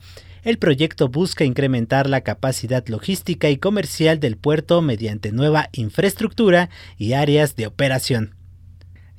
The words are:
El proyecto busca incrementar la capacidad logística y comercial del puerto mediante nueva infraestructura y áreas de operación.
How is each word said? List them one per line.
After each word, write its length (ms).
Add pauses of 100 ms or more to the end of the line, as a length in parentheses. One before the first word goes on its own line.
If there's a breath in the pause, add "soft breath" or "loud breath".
(420 loud breath)
El 160
proyecto 500
busca 380
incrementar 600
la 140
capacidad 680
logística 600
y 80
comercial 640
del 160
puerto 460
mediante 500
nueva 400
infraestructura 960 (300 loud breath)
y 160
áreas 420
de 100
operación. 680 (840 soft breath)